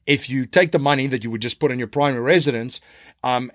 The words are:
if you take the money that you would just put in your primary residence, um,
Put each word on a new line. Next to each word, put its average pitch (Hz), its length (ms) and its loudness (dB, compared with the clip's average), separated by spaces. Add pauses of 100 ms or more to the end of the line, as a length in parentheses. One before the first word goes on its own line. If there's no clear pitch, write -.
if 139 240 0
you 131 160 -2
take 180 240 4
the 160 80 2
money 139 300 0
that 127 160 -4
you 113 80 -6
would 113 100 -6
just 120 160 -6
put 143 140 0
in 123 80 -6
your 113 80 -6
primary 139 340 0
residence, 127 580 0 (440)
um, 123 300 -2